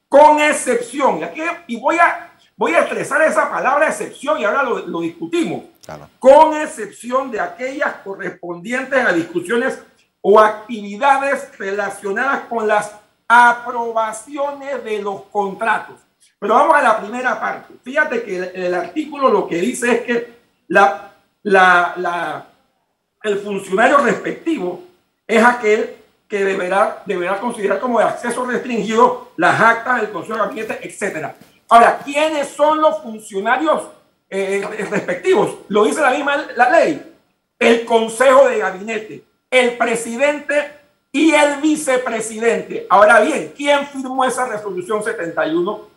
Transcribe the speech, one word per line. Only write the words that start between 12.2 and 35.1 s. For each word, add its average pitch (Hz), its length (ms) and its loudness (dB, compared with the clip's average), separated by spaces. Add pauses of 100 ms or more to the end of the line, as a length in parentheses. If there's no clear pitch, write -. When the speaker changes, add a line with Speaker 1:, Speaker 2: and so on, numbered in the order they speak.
Speaker 1:
con 226 180 -4
las 208 260 0 (360)
aprobaciones 240 1500 0
de 214 200 -6
los 202 220 -8
contratos. 202 720 -4 (420)
Pero 214 160 0
vamos 294 200 6
a 294 60 4
la 226 180 2
primera 233 400 -4
parte. - 360 -10 (100)
Fíjate 277 380 -2
que 190 140 -8
el, 180 80 -6 (100)
el 180 200 -4
artículo 277 540 -4
lo 202 180 2
que 165 100 -6
dice 240 360 -2
es 233 80 0
que 233 340 -6 (340)
la, 202 420 2 (320)
la, 180 560 4
la, 170 480 -6 (760)
el 202 180 -2
funcionario 202 580 2
respectivo 196 840 -4 (440)
es 226 180 2
aquel 240 520 0 (300)
que 202 160 -4
deberá, 190 640 0
deberá 180 340 -4
considerar 196 400 -2
como 247 200 -2
de 190 80 4
acceso 247 400 -4
restringido 233 880 0
las 170 240 2
actas 233 400 2
del 208 100 -4
Consejo 214 280 -8
de 202 80 0
Gabinete, 226 340 -8
etcétera. 175 560 -8 (320)
Ahora, 233 340 6
¿quiénes 285 460 -2
son 302 320 2
los 311 220 2
funcionarios, 226 800 -2 (480)
eh, 196 360 -4 (240)
respectivos? 202 640 0 (120)